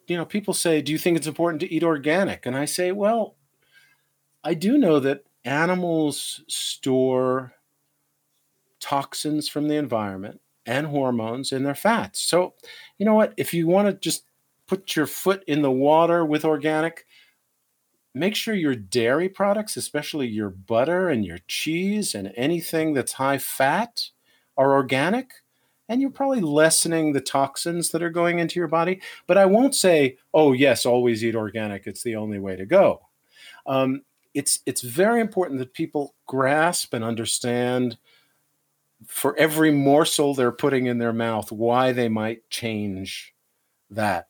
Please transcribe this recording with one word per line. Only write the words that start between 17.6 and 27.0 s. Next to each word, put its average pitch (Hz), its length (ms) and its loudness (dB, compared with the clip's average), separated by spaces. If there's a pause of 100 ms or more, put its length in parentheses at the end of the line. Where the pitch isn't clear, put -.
make 180 220 -2
sure - 180 -4
your 151 220 0
dairy 123 540 0
products, 202 480 -2
especially 147 500 -6
your 107 220 -4
butter 127 600 0
and 113 160 0
your 87 220 -10
cheese 190 640 -2
and 98 220 -8
anything 160 580 -2
that's 127 200 -2
high 139 240 0
fat, 151 720 -2 (480)
are 135 160 4
organic, 139 680 0 (480)
and 240 100 0
you're 269 120 0
probably 269 300 -2
lessening 160 720 2